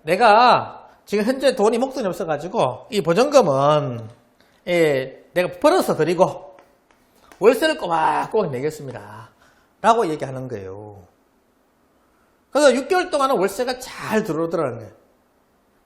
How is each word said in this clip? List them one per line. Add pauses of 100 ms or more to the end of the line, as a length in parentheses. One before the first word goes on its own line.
내가 (160)
지금
현재
돈이
목돈이
없어가지고
이
보전금은, (580)
예, (100)
내가
벌어서
드리고 (840)
월세를
꼬박꼬박
내겠습니다." (520)
라고
얘기하는
거예요. (1500)
그래서
육
개월
동안은
월세가
잘
들어오더라는
거예요. (960)